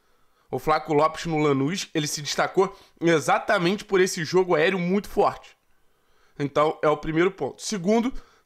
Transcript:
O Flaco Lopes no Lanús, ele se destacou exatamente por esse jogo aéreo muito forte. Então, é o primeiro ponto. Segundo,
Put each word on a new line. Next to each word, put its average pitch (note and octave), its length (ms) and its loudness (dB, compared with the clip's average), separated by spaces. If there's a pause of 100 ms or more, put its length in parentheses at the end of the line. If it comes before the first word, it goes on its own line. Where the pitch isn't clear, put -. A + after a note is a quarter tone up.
(540)
O B2+ 60 0
Flaco D#3 340 -2
Lopes D#3 340 2
no D#3+ 100 -2
Lanús, D3 560 0
ele D3+ 120 -2
se D3 160 -6
destacou F3+ 560 -2 (220)
exatamente F3+ 840 0
por F#3 160 2
esse F#3 240 0
jogo F3 280 2
aéreo F3 240 2
muito F#3 300 0
forte. - 480 -2 (840)
Então, D3 440 -2
é D#3 80 2
o D3 80 0
primeiro D#3+ 340 0
ponto. - 300 -8
Segundo, G#3+ 520 -2 (320)